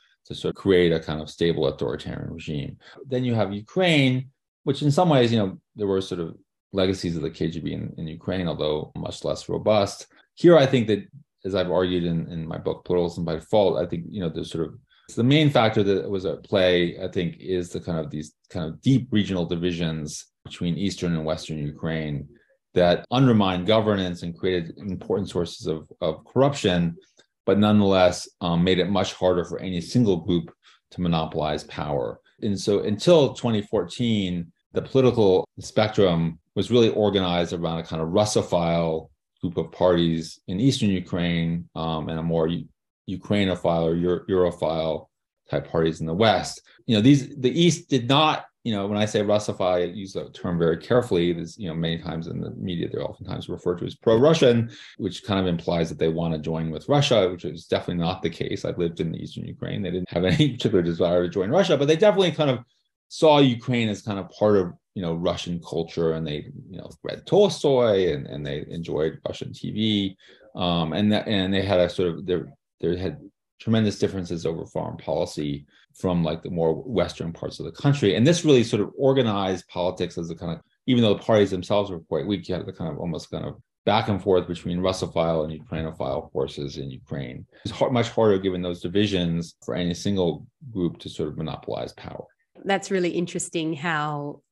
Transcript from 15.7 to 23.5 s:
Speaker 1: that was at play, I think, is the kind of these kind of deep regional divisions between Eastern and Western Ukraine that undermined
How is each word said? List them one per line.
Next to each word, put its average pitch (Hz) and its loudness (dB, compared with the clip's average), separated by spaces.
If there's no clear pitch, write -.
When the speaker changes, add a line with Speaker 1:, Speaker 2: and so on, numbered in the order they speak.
Speaker 1:
that 95 2
was 95 -4
at 80 -6
play, 90 2
I 92 -6
think, 87 -4
is 90 -4
the 80 -6
kind 85 -6
of 76 -6
these 76 -10
kind 82 -6
of - -10
deep 131 2
regional 92 0
divisions 82 -4
between 87 -4
Eastern 87 -2
and 76 -4
Western 78 -6
Ukraine 76 -6
that 87 4
undermined 107 4